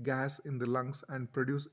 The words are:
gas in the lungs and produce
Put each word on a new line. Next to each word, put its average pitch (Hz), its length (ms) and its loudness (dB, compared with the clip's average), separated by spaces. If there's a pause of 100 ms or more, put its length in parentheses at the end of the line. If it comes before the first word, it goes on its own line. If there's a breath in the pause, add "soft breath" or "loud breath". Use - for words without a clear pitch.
gas 135 360 0
in 139 180 -4
the 120 80 2
lungs 127 440 0
and 131 240 -4
produce 139 400 2